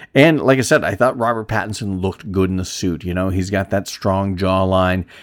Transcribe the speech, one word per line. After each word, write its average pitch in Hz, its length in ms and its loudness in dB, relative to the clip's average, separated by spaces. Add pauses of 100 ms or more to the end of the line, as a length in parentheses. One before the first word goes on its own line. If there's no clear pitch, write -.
(140)
And 147 280 6
like 131 160 4
I 127 40 0
said, 147 220 2
I 98 100 -2
thought 127 240 2
Robert 113 300 -2
Pattinson 104 520 -4
looked 95 320 -6
good 92 180 2
in 92 60 -2
the 92 80 -4
suit. 85 400 -4
You 90 100 -6
know, 92 140 0
he's 95 220 -2
got 98 200 -2
that 98 180 -2
strong 98 480 -2
jawline, 92 680 0 (180)